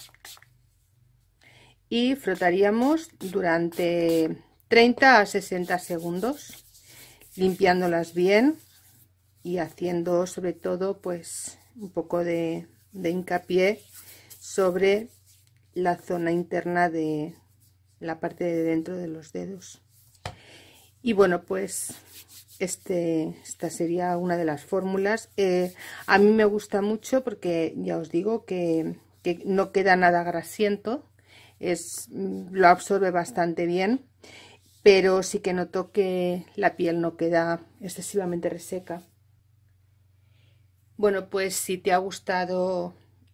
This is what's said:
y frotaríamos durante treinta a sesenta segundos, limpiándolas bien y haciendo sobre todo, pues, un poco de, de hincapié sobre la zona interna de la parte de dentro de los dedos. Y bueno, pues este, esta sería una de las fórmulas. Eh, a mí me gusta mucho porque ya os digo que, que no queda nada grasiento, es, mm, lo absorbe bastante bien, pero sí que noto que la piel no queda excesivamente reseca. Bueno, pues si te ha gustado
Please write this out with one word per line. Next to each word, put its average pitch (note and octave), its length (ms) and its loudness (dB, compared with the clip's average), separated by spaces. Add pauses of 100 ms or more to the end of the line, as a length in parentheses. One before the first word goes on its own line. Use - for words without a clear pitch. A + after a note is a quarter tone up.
(1900)
y A#3+ 260 0
frotaríamos G#3 1040 0
durante E3+ 1200 0 (300)
treinta A#3+ 500 6
a G3+ 80 4
sesenta F3+ 540 -4
segundos, F3+ 840 -6 (720)
limpiándolas F3+ 800 2
bien G#3 420 4 (840)
y F3+ 160 -6
haciendo F3 680 -2
sobre F3+ 260 -6
todo, F#3 480 -6
pues, - 580 -10 (180)
un G3+ 140 -14
poco F3 340 -2
de, E3+ 420 -2 (260)
de F#3 180 -4
hincapié F3+ 720 0 (580)
sobre F#3+ 680 0 (640)
la F3+ 240 0
zona E3+ 360 -4
interna F3 580 0
de D#3 440 -4 (680)
la D#3+ 200 -8
parte E3+ 240 -6
de E3+ 180 -2
dentro E3 340 -2
de F3+ 120 -10
los D#3+ 240 -14
dedos. F3+ 500 -12 (1200)
Y A#3 120 0
bueno, F3+ 280 4
pues - 520 -6 (640)
este, E3+ 840 -2
esta - 280 -10
sería F3 480 -2
una F3 180 -2
de F3 80 -2
las D3+ 200 -4
fórmulas. G3 720 -4
Eh, F3+ 360 0 (340)
a G3 120 6
mí G#3 120 8
me A3 140 6
gusta G#3 380 0
mucho A3 420 -2
porque E3+ 520 -4
ya F#3 200 -4
os D#3+ 140 -8
digo G#3 340 -2
que, E3+ 520 -2 (260)
que F3 240 -4
no F#3+ 260 0
queda F#3+ 240 4
nada F3 280 4
grasiento, G3+ 840 -4 (520)
es, - 520 -6
mm, F#3+ 420 -8
lo F#3 160 6
absorbe G3 420 4
bastante E3+ 560 -2
bien, F#3+ 380 0 (800)
pero F#3+ 400 6
sí G3 180 -4
que F3+ 140 -2
noto F3+ 380 -4
que F3+ 520 0 (120)
la F#3 200 0
piel E3+ 240 0
no E3 160 -2
queda E3+ 460 0 (180)
excesivamente F3+ 680 -6
reseca. F3 520 -10 (2000)
Bueno, G3 300 2
pues F#3+ 240 -2
si F#3 240 -4
te F#3 140 0
ha F3+ 40 6
gustado F3+ 960 -2 (420)